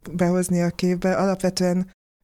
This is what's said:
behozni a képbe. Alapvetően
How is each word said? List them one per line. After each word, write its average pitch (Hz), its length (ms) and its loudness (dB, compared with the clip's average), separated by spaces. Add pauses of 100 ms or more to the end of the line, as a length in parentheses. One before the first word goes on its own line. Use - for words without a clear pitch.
(120)
behozni 180 500 0
a 175 80 0
képbe. 180 460 0
Alapvetően 185 760 0 (320)